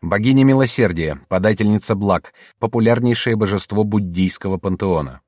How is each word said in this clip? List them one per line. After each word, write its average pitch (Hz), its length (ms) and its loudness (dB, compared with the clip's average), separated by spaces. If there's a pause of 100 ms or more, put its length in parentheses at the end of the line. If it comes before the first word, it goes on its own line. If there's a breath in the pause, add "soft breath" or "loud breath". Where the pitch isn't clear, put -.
богиня 107 420 2
милосердия, 104 840 0
подательница 104 680 0
благ, 98 380 -2 (260 soft breath)
популярнейшее 117 760 0
божество 104 480 0
буддийского 95 720 -2
пантеона. 87 720 -4